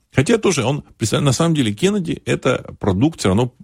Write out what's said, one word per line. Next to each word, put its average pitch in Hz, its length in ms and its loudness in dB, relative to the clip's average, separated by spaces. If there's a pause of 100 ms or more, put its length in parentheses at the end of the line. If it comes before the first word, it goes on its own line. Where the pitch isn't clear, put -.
(160)
Хотя 208 220 2
тоже 185 260 0
он, 143 180 -2 (140)
представь, - 260 -2
на 139 100 2
самом 165 220 2
деле 113 200 0
Кеннеди — 185 500 -2
это - 560 -4
продукт 110 400 0
все 104 80 0
равно 113 240 2 (120)